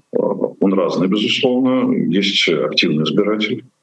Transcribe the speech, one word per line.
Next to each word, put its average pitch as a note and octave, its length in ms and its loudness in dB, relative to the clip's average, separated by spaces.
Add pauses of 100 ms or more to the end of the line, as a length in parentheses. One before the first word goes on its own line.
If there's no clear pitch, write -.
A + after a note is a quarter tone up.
(140)
э, - 40 0 (420)
он F#2+ 140 2
разный, F2+ 340 0
безусловно. B2+ 840 0
Есть F#2+ 560 0
активный D#2 540 0
избиратель. G#2 600 -2 (200)